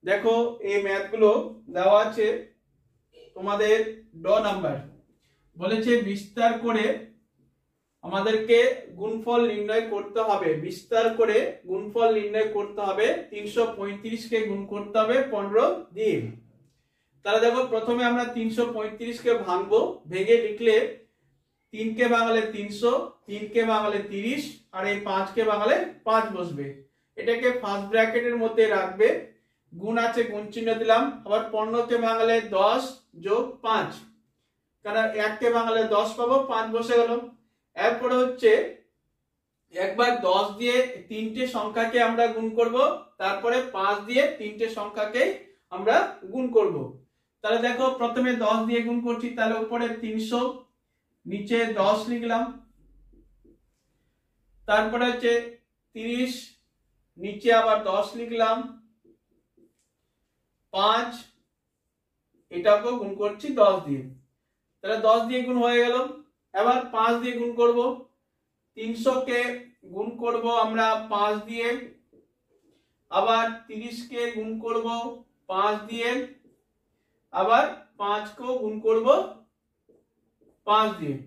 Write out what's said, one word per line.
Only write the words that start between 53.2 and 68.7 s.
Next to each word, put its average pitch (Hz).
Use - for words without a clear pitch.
তারপরে 220
হচ্ছে 233
তিরিশ, 240
নিচে 208
আবার 220
দশ 202
লিখলাম। 226
পাঁচ, 226
এটাকেও 208
গুণ 196
করছি 208
দশ 190
দিয়ে, 135
তাহলে 220
দশ 226
দিয়ে 254
গুণ 247
হয়ে 240
গেল। 240
এবার 247
পাঁচ 226
দিয়ে 247
গুণ 240
করব, 240